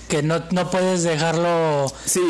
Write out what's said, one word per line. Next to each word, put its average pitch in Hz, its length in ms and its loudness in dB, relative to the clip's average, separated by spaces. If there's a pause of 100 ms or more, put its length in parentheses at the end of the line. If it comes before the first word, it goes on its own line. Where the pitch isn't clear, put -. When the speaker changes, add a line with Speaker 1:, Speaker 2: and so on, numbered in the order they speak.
Speaker 1:
que 151 140 0
no, 160 280 0
no 180 200 0
puedes 185 320 2
dejarlo 165 840 0 (200)
Speaker 2:
Sí, - 240 0